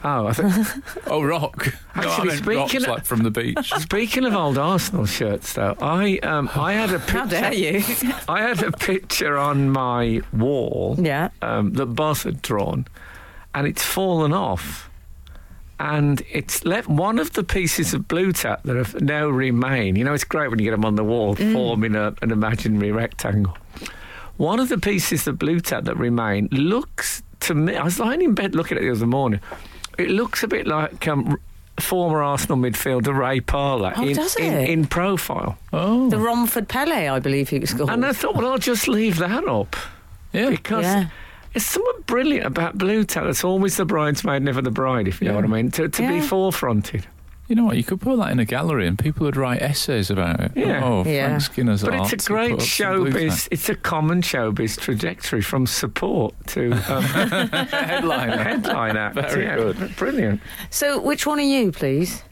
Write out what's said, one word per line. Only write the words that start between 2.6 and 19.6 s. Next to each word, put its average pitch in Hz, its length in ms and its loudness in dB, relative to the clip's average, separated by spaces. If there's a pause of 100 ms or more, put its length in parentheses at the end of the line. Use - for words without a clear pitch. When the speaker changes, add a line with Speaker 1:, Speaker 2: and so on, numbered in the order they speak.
Speaker 1:
speaking 254 180 0
of 113 60 0
Speaker 2:
like, - 100 -8
from 113 160 2
the 113 80 4
beach. 117 440 -2
Speaker 1:
<laughs> - 40 -2
Speaking 214 480 0
of 233 80 2
old 147 240 2
Arsenal 165 480 2
shirts, - 480 -2
though, 101 260 0
I, 185 440 0
um, 147 320 0
I 156 180 0
had 214 160 0
a 180 100 0
Speaker 3:
<sighs> - 0 -
How - 260 0
Speaker 1:
picture 208 40 -4 (120)
Speaker 3:
dare 214 120 0
you? 202 300 2 (220)
Speaker 1:
<laughs> - 220 -2
I 180 140 2
had 220 220 0
a 196 80 0
picture 165 680 0
on 139 320 4
my 120 520 2 (120)
wall, 117 640 0
Speaker 3:
Yeah. 156 320 2 (140)
Speaker 1:
um, 110 300 0
that 127 140 0
Boz 151 360 0
had - 180 -4
drawn, 110 460 -2 (680)
and 143 140 -2
it's - 160 -4
fallen 165 500 2
off. 95 560 -4 (920)
And 147 420 2 (100)
it's - 340 -4
left 190 220 -2
one 190 320 2
of 311 140 -2
the 214 100 0
pieces 170 500 0
of - 140 -4
blue 180 240 2
tack - 320 -2
that 131 140 -2
have 120 240 -2
now 151 260 2
remain. 127 680 2